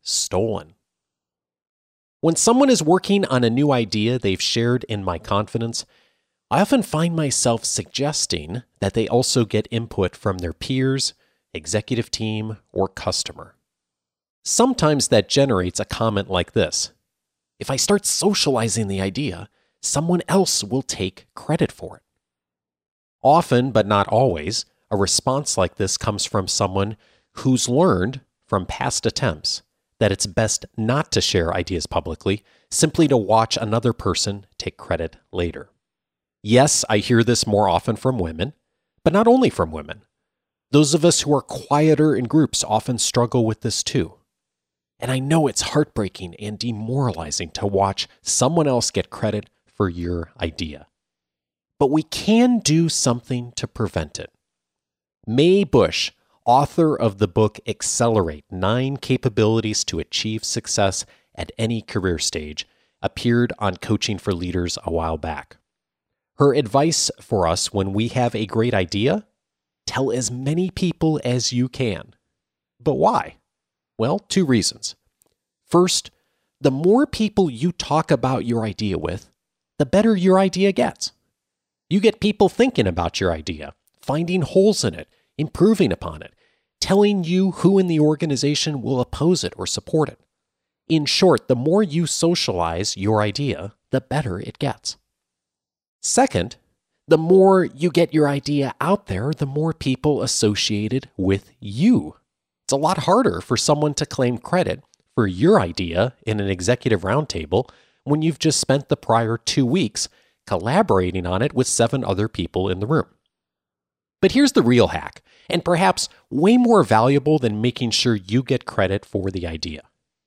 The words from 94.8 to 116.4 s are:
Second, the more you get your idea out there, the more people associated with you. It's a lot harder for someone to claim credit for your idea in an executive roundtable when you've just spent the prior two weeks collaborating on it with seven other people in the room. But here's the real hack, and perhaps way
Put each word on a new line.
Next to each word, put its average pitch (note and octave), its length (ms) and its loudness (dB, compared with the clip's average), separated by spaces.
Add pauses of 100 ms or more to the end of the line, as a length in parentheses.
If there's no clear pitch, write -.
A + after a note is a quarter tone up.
Second, A#2 540 0 (540)
the D#3+ 80 6
more F#3 480 6
you D#3 260 -2
get E3+ 220 2
your D3+ 160 4
idea C#3+ 500 -2
out G3 280 0
there, G#2+ 260 -4
the D3+ 120 -6
more D3+ 280 -2
people C3+ 480 -2
associated G#2+ 960 -2
with G2 420 0
you. D3+ 560 0 (480)
It's - 100 -4
a C#3 40 2
lot D#3+ 220 0
harder F3+ 420 2
for A#2+ 160 -2
someone D3 380 0
to - 100 -4
claim B2 320 -2
credit - 440 -4 (320)
for A2 140 2
your B2+ 320 4
idea F2+ 560 -2 (100)
in G#2+ 140 -2
an G2 80 -2
executive G2 540 0
roundtable F#2+ 680 -2 (360)
when D3+ 160 0
you've D#3 180 -2
just - 220 0
spent C#3+ 260 -2
the - 80 -2
prior A2+ 420 0
two - 280 -2
weeks B2+ 420 -2 (400)
collaborating F#2+ 800 0
on F#2+ 160 -2
it D3 100 -2
with B2+ 140 0
seven B2 360 0
other G2 240 -2
people F#2 400 -4
in F2+ 120 -4
the G#2 80 -4
room. C#3 180 0 (1160)
But F#3+ 100 4
here's C4+ 220 4
the E3 100 4
real A#2 240 6
hack, - 340 -10 (260)
and F3 160 -2
perhaps F3+ 460 0 (220)
way F#3 260 4